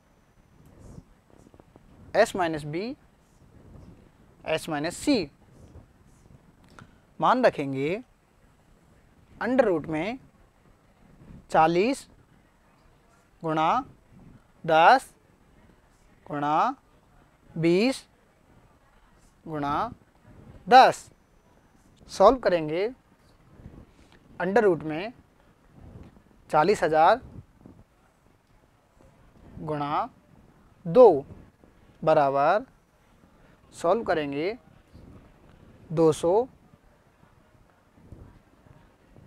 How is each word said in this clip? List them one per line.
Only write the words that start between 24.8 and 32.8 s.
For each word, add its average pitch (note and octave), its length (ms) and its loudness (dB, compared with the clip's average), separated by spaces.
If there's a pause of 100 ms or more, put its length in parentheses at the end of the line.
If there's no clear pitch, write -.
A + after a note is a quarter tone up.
में D#3+ 300 -10 (1400)
चालीस E3 340 0
हज़ार E3+ 380 2 (2500)
गुणा D3+ 500 -6 (760)
दो F#3 400 6 (760)
बराबर, D#3 640 0 (1080)